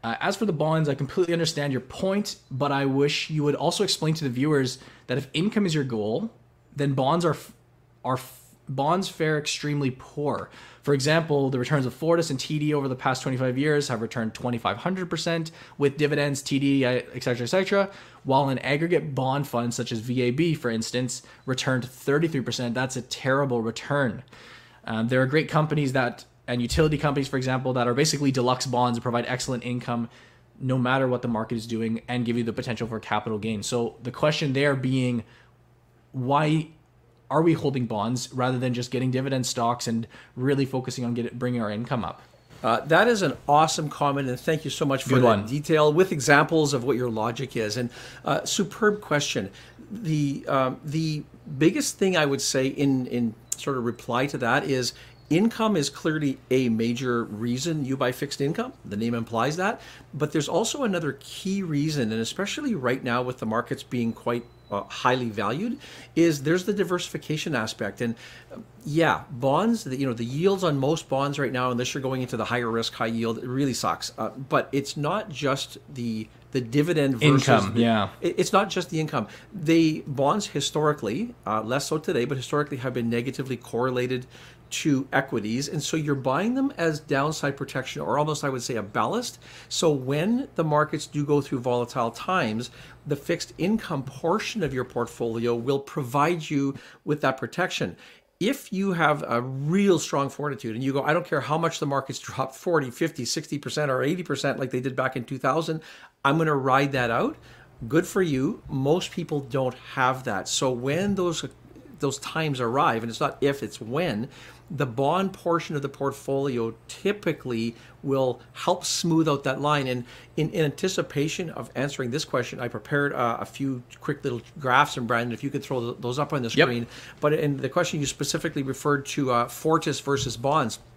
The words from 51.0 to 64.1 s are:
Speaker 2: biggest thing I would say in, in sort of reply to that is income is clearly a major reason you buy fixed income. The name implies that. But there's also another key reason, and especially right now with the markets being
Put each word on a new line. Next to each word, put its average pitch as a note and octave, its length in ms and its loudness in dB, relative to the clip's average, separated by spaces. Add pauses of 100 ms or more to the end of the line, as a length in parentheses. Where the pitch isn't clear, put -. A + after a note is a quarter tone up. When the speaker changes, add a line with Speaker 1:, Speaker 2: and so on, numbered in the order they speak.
Speaker 2:
biggest F#3+ 400 4
thing F#3+ 180 2
I D3+ 100 6
would C#3 160 0
say C3+ 240 2
in, C3+ 400 2
in A#2 280 0 (220)
sort C#3 220 -4
of A#2 60 -4
reply A#2+ 420 0
to C#3 120 -6
that B2 260 2
is B2+ 280 0 (380)
income G#3+ 460 4
is C#3+ 120 2
clearly D#3 500 -2 (120)
a C3 180 4
major A#2+ 560 0
reason B2 600 -2
you C3+ 100 -2
buy B2+ 160 0
fixed - 300 -6
income. A#3+ 320 -2 (100)
The G2+ 140 -8
name A#2 160 0
implies A#2 420 0
that. F#3+ 240 -2 (320)
But D3 200 -2
there's D3 160 0
also A3+ 340 0
another F3 380 -2
key G3 420 -4
reason, D3 500 0
and A2+ 80 -2
especially G#3 540 -4
right C3 280 -2
now B2 200 0
with B2 160 -6
the A#2 80 -6
markets A2+ 360 -2
being A#2 300 -2